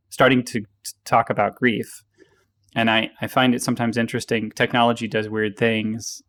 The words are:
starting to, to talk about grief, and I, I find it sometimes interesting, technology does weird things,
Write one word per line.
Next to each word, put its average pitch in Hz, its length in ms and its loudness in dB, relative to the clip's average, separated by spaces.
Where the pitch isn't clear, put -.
starting 127 340 4
to, 113 180 -6
to - 320 -18
talk 117 280 2
about 104 240 0
grief, 113 480 -2
and 113 160 2
I, 113 180 2
I 117 40 -6
find 127 300 2
it 117 80 -4
sometimes 117 340 -2
interesting, 113 540 -2
technology 117 560 0
does 107 200 -2
weird 107 300 -4
things, 110 720 -2